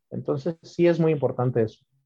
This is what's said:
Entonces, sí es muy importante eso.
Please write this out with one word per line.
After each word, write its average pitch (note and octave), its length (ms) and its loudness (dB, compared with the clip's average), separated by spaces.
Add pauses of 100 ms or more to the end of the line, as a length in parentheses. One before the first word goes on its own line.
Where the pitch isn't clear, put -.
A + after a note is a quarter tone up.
Entonces, D3 520 -6
sí - 260 0
es E3 120 2
muy D#3+ 140 2
importante B2 480 -2
eso. - 240 -6 (200)